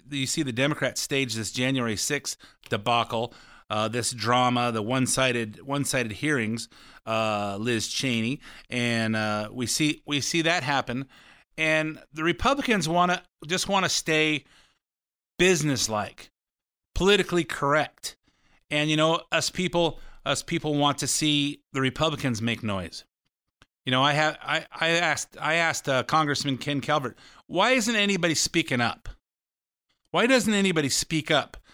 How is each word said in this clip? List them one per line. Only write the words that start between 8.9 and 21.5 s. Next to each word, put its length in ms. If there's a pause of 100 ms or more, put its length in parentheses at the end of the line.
uh, 360
we 140
see, 400
we 160
see 200
that 220
happen. 440 (500)
And 420 (140)
the 100
Republicans 640
wanna, 360 (220)
just 220
wanna 220
stay 560 (920)
businesslike, 920 (640)
politically 480
correct. 720 (520)
And, 200
you 80
know, 240 (100)
us 180
people, 500 (260)
us 180
people 320
want 240
to 80
see 540 (120)